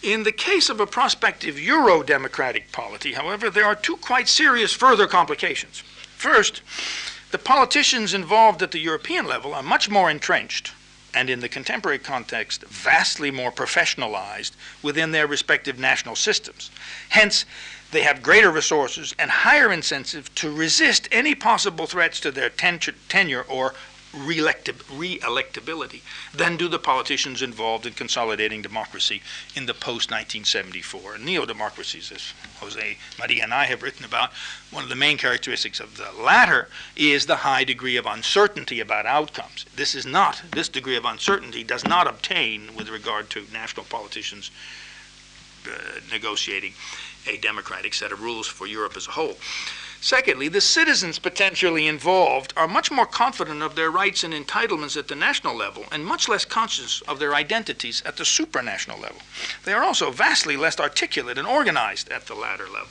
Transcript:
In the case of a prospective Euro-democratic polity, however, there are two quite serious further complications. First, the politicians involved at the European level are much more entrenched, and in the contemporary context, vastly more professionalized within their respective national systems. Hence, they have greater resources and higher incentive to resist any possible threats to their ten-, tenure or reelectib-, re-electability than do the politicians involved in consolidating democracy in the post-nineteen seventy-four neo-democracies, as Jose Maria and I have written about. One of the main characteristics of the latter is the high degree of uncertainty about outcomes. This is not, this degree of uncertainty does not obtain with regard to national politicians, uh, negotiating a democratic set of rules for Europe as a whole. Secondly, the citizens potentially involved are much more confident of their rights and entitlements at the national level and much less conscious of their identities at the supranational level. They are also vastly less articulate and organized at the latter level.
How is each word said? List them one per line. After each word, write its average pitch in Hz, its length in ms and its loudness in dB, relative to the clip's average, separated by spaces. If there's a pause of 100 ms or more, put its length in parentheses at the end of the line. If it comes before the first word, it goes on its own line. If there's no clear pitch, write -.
In 214 200 0
the 214 100 4
case 349 360 2
of 220 100 -2
a 202 80 2
prospective 196 720 0
Euro-democratic 147 1120 4
polity, 113 420 -6
however, 196 360 -2
there 208 160 4
are 208 100 4
two 330 220 -4
quite 247 300 2
serious 247 460 4
further 226 340 8
complications. 160 720 0 (380)
First, 240 440 4 (720)
the 185 60 -2
politicians 254 760 4
involved 196 480 6
at 185 100 -2
the 165 80 -4
European 165 460 -2
level 131 280 -4
are 135 100 -6
much 202 260 2
more 190 200 6
entrenched, 147 640 0 (380)
and 127 180 0
in 123 100 0
the 120 100 -6
contemporary 135 480 -2
context, 120 680 -6
vastly 139 680 0
more 127 200 -4
professionalized 107 1000 -2 (320)
within 156 280 0
their 156 140 4
respective 143 540 0
national 127 360 0
systems. - 540 -4 (400)
Hence, 208 360 4 (460)
they 156 120 2
have 139 180 2
greater 180 300 8
resources 147 680 0
and 143 140 0
higher 262 400 6
incentive 151 640 -4
to 151 160 -2
resist 160 600 2
any 262 220 4
possible 185 540 2
threats 175 320 0
to 151 120 -2
their 127 180 -2
ten-, 175 300 0 (300)
tenure 156 320 2
or 131 320 -2 (380)
reelectib-, 147 680 -2 (160)
re-electability 135 1040 -6 (320)
than 170 240 0
do 175 100 0
the 160 120 -2
politicians 131 640 0
involved 113 420 -4
in 113 80 -8
consolidating 107 680 -2
democracy 101 600 -4 (340)
in 135 120 -6
the 120 60 -4
post-nineteen 110 680 -6
seventy-four 95 760 -6
neo-democracies, 110 920 -6
as - 220 -14 (260)
Jose 107 380 -8 (220)
Maria 117 240 0
and 110 100 -4
I 139 120 2
have 123 180 -4
written 135 200 -10
about. 117 280 -2 (400)
One 151 100 -10
of 127 80 -10
the 127 60 -6
main 143 240 2
characteristics 123 600 -2
of 107 180 -14
the 101 140 -12
latter 147 580 6 (260)
is 143 320 4
the 165 80 4
high 135 280 2
degree 127 340 -2
of 110 100 -2
uncertainty 127 720 2
about 107 260 -2
outcomes. - 680 -2
This 143 180 -2
is 131 140 -8
not, 185 340 2 (120)
this 160 160 -2
degree 131 260 -2
of 117 100 -2
uncertainty 117 580 -2
does 120 220 -6
not 170 220 4
obtain 110 680 -4
with 110 140 -10
regard 107 400 -6
to 104 240 -10
national 110 320 -10
politicians, 104 640 -10 (1160)
uh, - 320 -10 (120)
negotiating 104 640 -4 (540)
a 104 100 -4
democratic 101 560 -6
set 101 180 -4
of 101 120 -8
rules 113 240 -6
for - 180 -10
Europe 107 320 -6
as - 100 -10
a - 40 -12
whole. 143 260 -4 (640)
Secondly, 156 460 2
the 190 140 2
citizens 190 580 4
potentially 175 640 2
involved 156 720 2
are 160 140 2
much 277 200 0
more 247 160 4
confident 160 560 -2
of 151 140 -4
their 160 160 2
rights 190 320 2
and 165 100 -6
entitlements 151 600 -4
at - 140 -6
the 143 60 -6
national 165 400 -2
level 101 360 -6
and 151 140 -6
much 226 240 -2
less 202 160 0
conscious - 560 -4
of 143 180 -6
their 147 160 0
identities 147 720 -2
at - 100 -8
the 135 80 -8
supranational 107 800 -2
level. - 200 -12 (440)
They 196 80 0
are 240 100 4
also 185 280 2
vastly 160 440 2
less 151 240 0
articulate 143 580 -2
and 151 100 -4
organized 156 640 0
at 123 180 -8
the 117 80 -10
latter 104 320 -6
level. 104 240 -10